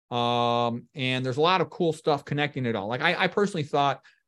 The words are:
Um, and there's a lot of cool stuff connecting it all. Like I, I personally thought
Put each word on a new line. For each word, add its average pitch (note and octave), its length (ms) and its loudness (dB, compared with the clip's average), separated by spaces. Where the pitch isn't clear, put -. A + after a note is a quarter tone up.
Um, A#2+ 840 0
and B2+ 300 -2
there's B2+ 120 -4
a D3 60 0
lot F3+ 180 4
of D#3 100 -2
cool E3 220 0
stuff D#3 320 -2
connecting C#3+ 420 -2
it A2+ 100 0
all. G2+ 120 -4
Like B2 120 -4
I, E3+ 240 0
I F3+ 40 0
personally G3 360 -2
thought C#3+ 380 0